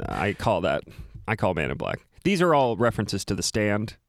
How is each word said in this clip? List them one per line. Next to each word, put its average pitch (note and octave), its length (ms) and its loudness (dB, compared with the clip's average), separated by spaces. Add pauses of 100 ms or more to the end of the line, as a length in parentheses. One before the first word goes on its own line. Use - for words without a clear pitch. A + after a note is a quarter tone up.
I F#2+ 240 -2
call F#2+ 280 0
that. D2 220 0 (440)
I A2+ 80 -2
call F#2+ 180 0
Man D#2 160 0
in C#2 80 -4
Black. - 220 -6 (240)
These F#3+ 180 2
are F3 140 4
all B2+ 200 4
references G#2+ 500 0
to G2+ 100 -2
The F2+ 80 -2
Stand. G#2+ 540 0 (120)